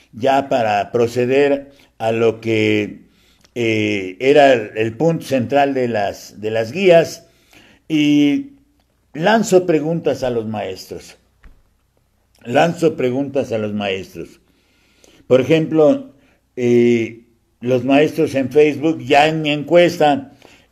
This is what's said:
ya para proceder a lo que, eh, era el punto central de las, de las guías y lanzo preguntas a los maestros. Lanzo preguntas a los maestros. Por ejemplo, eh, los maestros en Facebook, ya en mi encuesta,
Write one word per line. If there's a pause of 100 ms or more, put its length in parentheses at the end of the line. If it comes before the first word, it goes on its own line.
(140)
ya
para
proceder (260)
a
lo
que, (480)
eh,
era
el
punto
central
de
las,
de
las
guías (600)
y (640)
lanzo
preguntas
a
los
maestros. (1300)
Lanzo
preguntas
a
los
maestros. (840)
Por
ejemplo, (420)
eh, (380)
los
maestros
en
Facebook,
ya
en
mi
encuesta, (380)